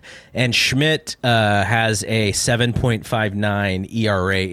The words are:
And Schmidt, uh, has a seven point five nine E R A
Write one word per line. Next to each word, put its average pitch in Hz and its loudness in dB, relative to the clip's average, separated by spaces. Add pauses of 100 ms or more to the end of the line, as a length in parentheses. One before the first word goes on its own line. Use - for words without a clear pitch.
(360)
And 120 0
Schmidt, 147 0
uh, 107 2
has 110 0
a 107 0
seven 120 0
point 117 -2
five 110 -2
nine 101 -2
E 110 -2
R 95 0
A 95 0